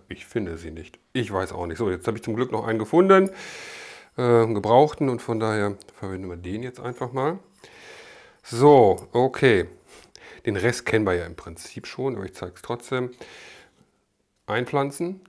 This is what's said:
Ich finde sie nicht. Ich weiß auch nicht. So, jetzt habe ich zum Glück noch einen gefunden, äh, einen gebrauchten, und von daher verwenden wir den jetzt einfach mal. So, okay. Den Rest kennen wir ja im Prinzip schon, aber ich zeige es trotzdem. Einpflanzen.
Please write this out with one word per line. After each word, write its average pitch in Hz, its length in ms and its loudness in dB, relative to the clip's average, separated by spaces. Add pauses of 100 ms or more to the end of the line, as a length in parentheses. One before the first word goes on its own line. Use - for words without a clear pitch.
Ich - 180 -16
finde 87 320 -6
sie 82 120 -14
nicht. 82 280 -16 (160)
Ich 107 180 -2
weiß 95 200 -2
auch 85 120 -8
nicht. 82 140 -8
So, 113 100 0
jetzt 90 180 -4
habe 107 120 -2
ich - 40 -12
zum 110 140 -4
Glück 123 160 -2
noch 113 140 -4
einen 113 120 0
gefunden, 190 520 4 (880)
äh, 131 40 -2
einen 117 300 6
gebrauchten, 127 560 4
und 120 140 -4
von 113 180 -4
daher 104 380 -2 (160)
verwenden 95 340 -10
wir 87 80 -10
den 92 260 -8
jetzt 123 160 -14
einfach 123 320 -8
mal. 139 280 -4 (1040)
So, 120 720 6
okay. 120 540 2 (800)
Den 104 120 -2
Rest 113 280 -2
kennen 107 220 0
wir 92 80 0
ja 87 100 -4
im 82 100 -14
Prinzip - 520 -16
schon, 131 280 -6
aber 98 120 -10
ich 90 80 -14
zeige 90 200 -12
es - 60 -20
trotzdem. 127 520 -6 (1300)
Einpflanzen. 139 840 -4